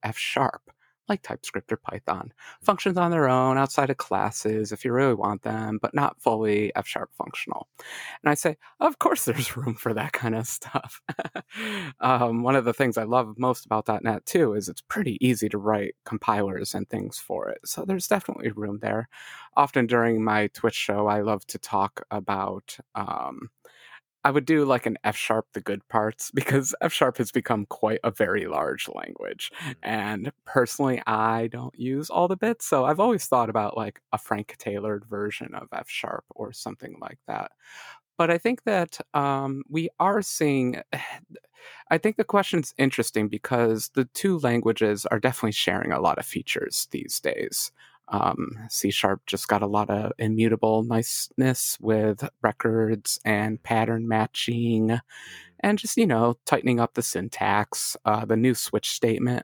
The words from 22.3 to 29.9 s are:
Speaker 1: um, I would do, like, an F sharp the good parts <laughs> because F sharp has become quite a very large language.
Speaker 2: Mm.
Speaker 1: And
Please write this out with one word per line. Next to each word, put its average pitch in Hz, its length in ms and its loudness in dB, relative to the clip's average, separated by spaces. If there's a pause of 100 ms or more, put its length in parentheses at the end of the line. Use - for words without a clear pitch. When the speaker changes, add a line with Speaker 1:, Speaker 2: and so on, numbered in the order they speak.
Speaker 1:
um, 95 540 -8 (760)
I 143 80 4
would 139 140 2
do, 151 200 4
like, 131 200 2
an 113 180 0
F 107 120 0
sharp - 380 0
the 104 80 -6
good 98 260 -6
parts 110 440 -2
<laughs> - 40 -14
because 135 460 0
F 170 120 0
sharp 131 240 2
has 120 140 -2
become 113 340 0
quite 110 380 -2
a 117 80 0
very 107 340 0
large 76 480 -4
language. - 580 -10 (140)
Speaker 2:
Mm. 131 180 -8
Speaker 1:
And 107 480 -4 (140)